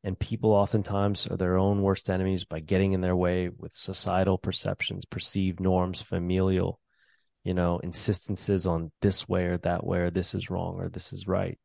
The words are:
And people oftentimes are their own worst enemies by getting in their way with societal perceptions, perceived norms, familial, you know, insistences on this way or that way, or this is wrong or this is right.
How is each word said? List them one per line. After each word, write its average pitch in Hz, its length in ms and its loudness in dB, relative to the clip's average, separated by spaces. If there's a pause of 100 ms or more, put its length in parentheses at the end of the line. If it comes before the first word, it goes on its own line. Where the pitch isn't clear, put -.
And 92 120 -2
people 113 360 2
oftentimes 101 720 2
are 92 100 -4
their 90 200 2
own 98 260 4
worst 98 260 2
enemies 92 360 0
by 80 160 -8
getting 95 320 2
in 92 80 0
their 90 160 2
way 90 320 2
with - 260 -14
societal 95 640 0
perceptions, - 680 -4
perceived 92 520 -4
norms, 92 440 2
familial, 90 760 0 (640)
you 92 120 -2
know, 87 260 2
insistences 95 840 -2
on 82 280 -2 (100)
this - 260 0
way 92 180 0
or 87 120 0
that 87 260 -2
way, 92 180 0
or 87 80 0
this 92 240 -4
is 92 160 -6
wrong 90 300 -4
or 90 80 -6
this - 240 -10
is 95 140 -12
right. 92 380 -2